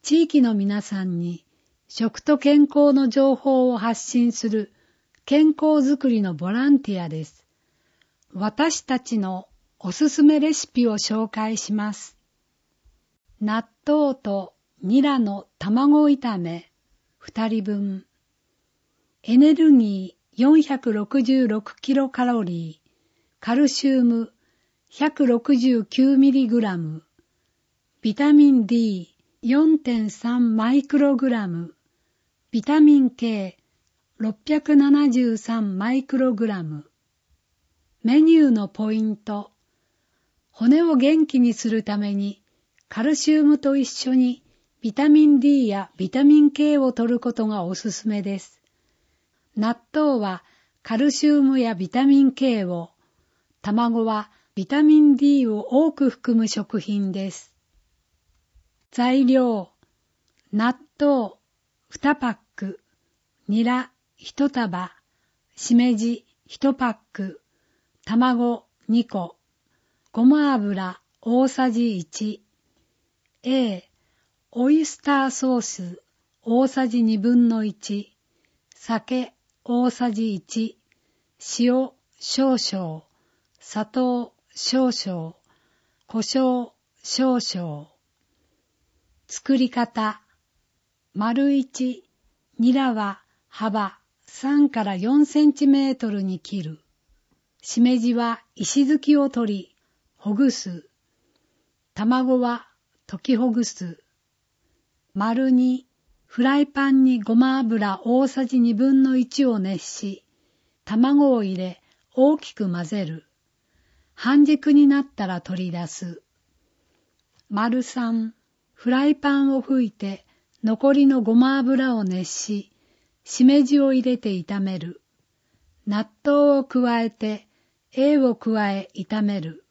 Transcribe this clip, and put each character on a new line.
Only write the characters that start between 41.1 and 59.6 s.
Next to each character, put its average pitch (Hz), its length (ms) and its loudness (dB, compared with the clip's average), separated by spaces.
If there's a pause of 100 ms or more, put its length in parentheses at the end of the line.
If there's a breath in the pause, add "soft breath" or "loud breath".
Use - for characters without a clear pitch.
気 254 140 0
に 240 120 2
す - 160 -6
る 220 140 -2
た 208 140 -4
め 202 180 -4
に、 202 300 -8 (440)
カ 220 140 -8
ル 294 140 0
シ 311 180 0
ウ 311 100 4
ム 294 140 4
と 277 180 0
一 262 100 0
緒 - 280 -6
に 247 300 0 (360)
ビ 220 120 -6
タ 285 160 0
ミ 302 180 6
ン 285 140 6
D 277 260 2
や 196 300 -4
ビ 185 120 -4
タ 262 140 -2
ミ 294 180 8
ン 285 120 6
K 294 260 2
を 262 140 0
摂 233 160 -2
る 240 100 0
こ 240 140 -4
と 220 160 -4
が 208 160 -4
お 180 100 -6
す 208 160 -8
す - 180 -10
め 208 140 -4
で 196 160 -6
す。 - 220 -20 (960)
納 226 200 -2 (160)
豆 294 280 0
は 185 240 -6 (400)
カ 226 120 -6
ル 285 140 2
シ 294 180 0
ウ 294 140 4
ム 269 160 2
や 226 160 -2
ビ 180 140 -8
タ 254 160 -2
ミ 277 180 6
ン 262 80 4
K 240 340 -2
を、 175 260 -8 (720)
卵 226 420 0
は 214 260 -6 (240)
ビ 196 120 -8
タ 294 180 0
ミ 302 160 8
ン 285 160 6
D 277 320 2
を 208 220 -4
多 302 220 2
く 277 160 0
含 233 280 -2
む 226 100 2
食 208 320 -6
品 202 320 -4
で 190 220 -8
す。 - 240 -20 (1400)
材 254 300 2
料、 240 460 0 (840)